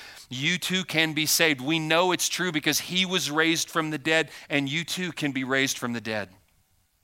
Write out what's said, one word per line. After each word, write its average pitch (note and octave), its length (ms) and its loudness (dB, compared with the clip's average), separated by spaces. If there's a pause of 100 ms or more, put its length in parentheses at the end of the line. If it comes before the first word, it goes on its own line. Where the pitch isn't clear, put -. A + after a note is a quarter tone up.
(300)
you D3 280 0
too F#3 280 -2
can D#3+ 260 2
be D3+ 140 -2
saved. D3+ 340 4
We D3+ 200 0
know E3 340 4
it's - 160 0
true F3+ 240 -2
because D3+ 260 2
he F#3 260 0
was F3+ 240 -2
raised D#3+ 400 2
from D#3+ 200 -2
the D3+ 80 -4
dead, D#3+ 320 2 (200)
and C#3+ 200 0
you D#3 160 -4
too F3+ 260 -4
can C#3+ 220 -4
be C3 100 -4
raised C3+ 340 0
from A#2+ 140 -4
the A#2 80 -4
dead. G#2+ 300 -6 (760)